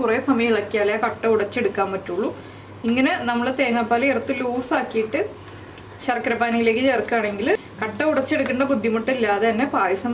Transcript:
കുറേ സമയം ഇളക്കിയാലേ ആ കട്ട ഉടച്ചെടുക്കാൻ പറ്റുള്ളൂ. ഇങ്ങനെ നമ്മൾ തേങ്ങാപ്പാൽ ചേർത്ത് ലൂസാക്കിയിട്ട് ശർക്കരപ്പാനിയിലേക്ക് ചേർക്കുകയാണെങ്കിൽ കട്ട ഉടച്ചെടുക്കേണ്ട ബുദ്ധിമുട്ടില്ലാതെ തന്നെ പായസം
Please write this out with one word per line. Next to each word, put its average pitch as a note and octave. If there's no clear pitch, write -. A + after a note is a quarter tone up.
കുറേ A3+
സമയം A#3
ഇളക്കിയാലേ G#3
ആ G#3+
കട്ട A3
ഉടച്ചെടുക്കാൻ G3+
പറ്റുള്ളൂ. F#3+
ഇങ്ങനെ C4
നമ്മൾ A#3+
തേങ്ങാപ്പാൽ A#3
ചേർത്ത് C4
ലൂസാക്കിയിട്ട് B3
ശർക്കരപ്പാനിയിലേക്ക് A#3
ചേർക്കുകയാണെങ്കിൽ A3
കട്ട G#3+
ഉടച്ചെടുക്കേണ്ട C4+
ബുദ്ധിമുട്ടില്ലാതെ A3
തന്നെ A3
പായസം G3